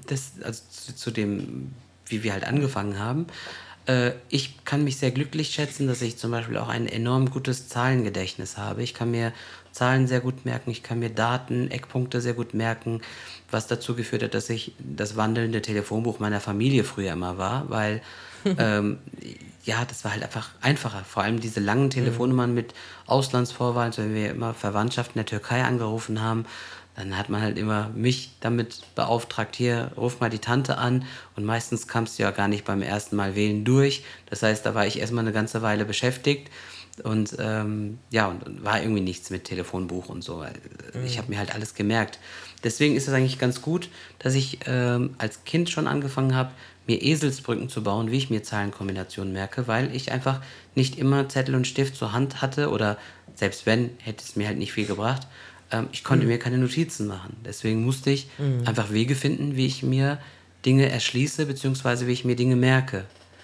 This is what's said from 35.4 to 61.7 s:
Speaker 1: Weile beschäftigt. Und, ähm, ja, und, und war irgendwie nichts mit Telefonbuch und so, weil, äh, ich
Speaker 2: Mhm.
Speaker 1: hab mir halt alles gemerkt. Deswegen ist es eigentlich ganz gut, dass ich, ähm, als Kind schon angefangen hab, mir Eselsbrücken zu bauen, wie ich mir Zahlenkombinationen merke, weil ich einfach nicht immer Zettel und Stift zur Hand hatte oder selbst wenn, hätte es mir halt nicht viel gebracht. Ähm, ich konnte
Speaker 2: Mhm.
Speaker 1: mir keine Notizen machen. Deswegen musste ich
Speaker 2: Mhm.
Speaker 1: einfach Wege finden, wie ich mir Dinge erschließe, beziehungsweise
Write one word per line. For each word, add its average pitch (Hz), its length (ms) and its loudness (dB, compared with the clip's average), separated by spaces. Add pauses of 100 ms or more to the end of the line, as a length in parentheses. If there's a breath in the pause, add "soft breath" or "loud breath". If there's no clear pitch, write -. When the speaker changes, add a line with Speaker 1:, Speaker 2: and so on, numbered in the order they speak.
Speaker 1:
Weile 107 240 2
beschäftigt. 131 640 0 (560 loud breath)
Und, 107 340 0
ähm, 107 600 -2 (100)
ja, 107 180 4
und, 87 180 -6
und 95 200 -10
war 104 160 2
irgendwie 107 200 2
nichts 92 280 -4
mit 92 160 -6
Telefonbuch 90 640 -6
und - 140 -10
so, - 160 -10
weil, 73 120 -10 (420)
äh, 127 120 -6
ich 123 100 -4
Speaker 2:
Mhm. 117 40 -4
Speaker 1:
hab 110 100 -6
mir 101 100 -2
halt 104 160 -4
alles 107 180 -6
gemerkt. 107 460 0 (460 loud breath)
Deswegen 147 320 4
ist 135 100 0
es 135 60 2
eigentlich 131 260 4
ganz 123 220 2
gut, 170 260 -2 (320 loud breath)
dass 131 160 2
ich, 135 300 0
ähm, 123 520 2
als - 280 -6
Kind 170 240 0
schon 156 180 0
angefangen 135 480 2
hab, 131 160 2 (360 loud breath)
mir 117 140 2
Eselsbrücken 135 680 0
zu 113 120 -6
bauen, 107 300 0
wie 131 60 2
ich 135 120 0
mir 107 140 0
Zahlenkombinationen 98 880 -4
merke, 98 380 -4
weil 127 260 0
ich 131 160 -4
einfach 135 300 0 (340 loud breath)
nicht 131 240 2
immer 135 300 4
Zettel 135 260 2
und 127 100 4
Stift 135 300 0
zur 110 160 -4
Hand 131 300 0
hatte 147 280 0
oder 107 280 2 (380 loud breath)
selbst - 300 -2
wenn, 120 340 4
hätte - 260 -8
es - 100 -14
mir 104 120 0
halt 107 100 -2
nicht - 160 -4
viel 107 120 0
gebracht. 107 400 0 (460 loud breath)
Ähm, 113 220 0
ich - 100 -10
konnte - 220 6
Speaker 2:
Mhm. 113 80 6
Speaker 1:
mir 120 60 2
keine 123 180 0
Notizen 127 500 2
machen. 95 380 -8
Deswegen 110 400 0
musste 131 260 0
ich 139 160 0 (100)
Speaker 2:
Mhm. 127 300 0
Speaker 1:
einfach 110 240 0
Wege 117 240 4
finden, 143 400 0
wie 131 100 2
ich 131 160 -2
mir 135 380 2 (460 loud breath)
Dinge 131 240 8
erschließe, 135 560 0
beziehungsweise 131 640 0